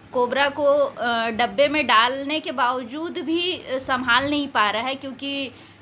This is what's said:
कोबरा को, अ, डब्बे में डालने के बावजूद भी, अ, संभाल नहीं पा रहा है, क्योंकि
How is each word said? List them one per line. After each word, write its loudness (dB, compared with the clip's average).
कोबरा 2
को, -2
अ, 2
डब्बे 2
में 0
डालने 4
के -6
बावजूद -2
भी, -2
अ, -6
संभाल 0
नहीं -2
पा 2
रहा -2
है, -4
क्योंकि -8